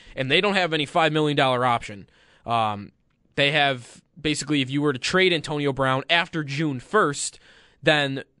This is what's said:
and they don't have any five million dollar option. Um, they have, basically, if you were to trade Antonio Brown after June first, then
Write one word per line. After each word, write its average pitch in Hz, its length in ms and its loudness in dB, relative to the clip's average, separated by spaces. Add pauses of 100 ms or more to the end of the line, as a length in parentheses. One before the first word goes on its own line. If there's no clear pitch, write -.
(140)
and 131 160 -4
they 175 120 4
don't 202 140 2
have 170 180 0
any 151 100 -2
five 160 280 2
million 151 260 0
dollar 127 260 2
option. 113 460 -2 (340)
Um, 107 480 -2 (440)
they 143 160 2
have, 139 500 -2 (180)
basically, 147 400 -2
if 127 80 -2
you 143 140 -2
were 147 100 2
to 127 60 -4
trade 185 340 2
Antonio 147 400 -2
Brown 131 380 0
after 170 340 0
June 139 360 -4
first, - 600 -2 (420)
then 143 420 0 (160)